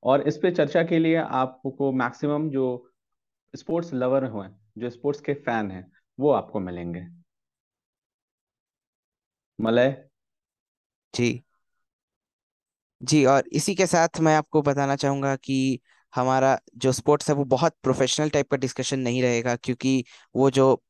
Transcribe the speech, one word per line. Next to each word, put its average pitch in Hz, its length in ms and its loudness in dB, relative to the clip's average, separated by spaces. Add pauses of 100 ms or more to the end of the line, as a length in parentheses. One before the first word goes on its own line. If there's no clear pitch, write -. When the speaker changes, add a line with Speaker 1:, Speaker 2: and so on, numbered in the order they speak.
Speaker 1:
और 139 260 2
इस 151 100 -4
पे 185 120 0
चर्चा 165 320 2
के 170 160 0
लिए 165 180 2
आपको 131 760 -4
मैक्सिमम 147 580 -2
जो 127 400 -4 (680)
स्पोर्ट्स 165 380 -6
लवर 131 300 0
हैं, 104 360 -10 (180)
जो 120 120 -6
स्पोर्ट्स 143 300 -6
के 147 140 -4
फैन 113 360 -4
हैं, 92 220 -16 (280)
वो 143 100 2
आपको 107 300 0
मिलेंगे। 87 460 -8 (2500)
मलय? 120 480 0 (1040)
Speaker 2:
जी। 123 280 -2 (1600)
जी, 143 220 2
और 135 280 4
इसी 151 220 -2
के 185 120 2
साथ 165 220 2 (120)
मैं 156 160 4
आपको 151 260 0
बताना 139 340 0
चाहूंगा 139 400 -2
कि 131 440 -2 (340)
हमारा 131 460 2 (160)
जो 131 160 0
स्पोर्ट्स - 360 0
है, 151 60 4
वो 143 100 -2
बहुत 127 380 2
प्रोफेशनल 135 480 0
टाइप 143 200 0
का 143 60 -2
डिस्कशन 131 420 -4
नहीं 127 240 -2
रहेगा, 120 340 0
क्योंकि 127 480 -2 (320)
वो 135 140 6
जो 131 400 4